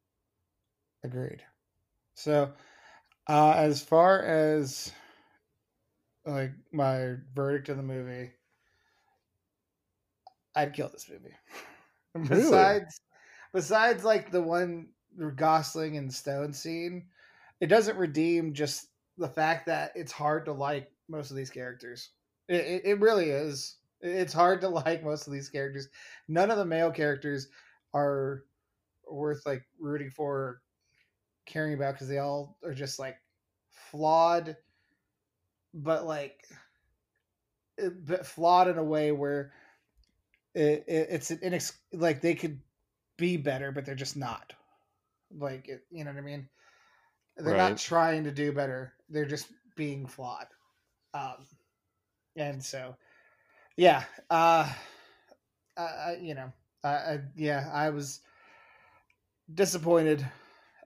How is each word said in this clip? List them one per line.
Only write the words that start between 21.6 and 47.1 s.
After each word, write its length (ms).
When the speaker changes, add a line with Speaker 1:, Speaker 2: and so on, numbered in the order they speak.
Speaker 1:
It, 180
it, 200
it 140
really 320
is. 460
It, 80
it's 240
hard 280
to 80
<laughs> 0
like 340
most 220
of 80
these 160
characters. 380
None 240
of 60
the 80
male 260
characters 560
are 500
worth, 380
like, 160
rooting 320
for 240
or 260
caring 260
about 240
'cause 100
they 120
all 440
are 120
just, 240
like, 180
flawed, 840
but, 320
like, 400
it, 280
but 200
flawed 420
in 100
a 60
way 280
where 400
it, 340
it, 220
it's 220
an 80
inex-, 380
like, 280
they 140
could 240
be 200
better, 340
but 140
they're 100
just 220
not. 360
Like, 320
it, 220
you 140
know 80
what 80
I 20
mean? 260